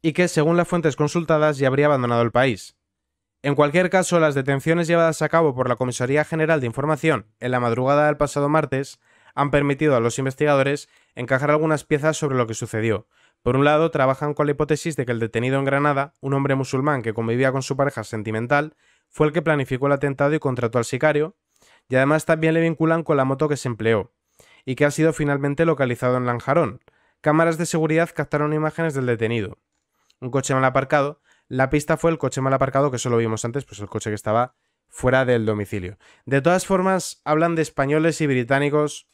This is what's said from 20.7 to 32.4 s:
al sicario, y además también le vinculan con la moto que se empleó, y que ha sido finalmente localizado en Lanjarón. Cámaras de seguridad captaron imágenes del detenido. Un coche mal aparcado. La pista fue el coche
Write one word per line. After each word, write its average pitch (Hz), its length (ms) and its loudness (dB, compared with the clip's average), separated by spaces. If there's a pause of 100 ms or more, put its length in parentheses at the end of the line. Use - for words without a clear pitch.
al 117 60 0
sicario, 151 520 0 (520)
y 131 60 -4
además 143 300 2
también 160 300 2
le 165 60 2
vinculan 165 440 2
con 151 120 2
la 135 80 2
moto 135 240 0
que 143 80 0
se 131 120 -6
empleó, 110 440 0 (520)
y 131 100 -6
que 143 100 2
ha 143 60 2
sido 156 220 2
finalmente 143 520 -2
localizado 127 520 0
en 127 100 -2
Lanjarón. 123 540 -2 (400)
Cámaras 160 380 2
de 165 80 -4
seguridad 160 460 0
captaron 151 400 -2
imágenes 156 420 -2
del 131 120 -2
detenido. 113 520 -2 (600)
Un 127 120 -8
coche 135 240 -2
mal 131 100 2
aparcado. 139 560 0 (260)
La 131 240 0
pista 151 260 0
fue 170 140 0
el 160 80 -2
coche 135 220 -4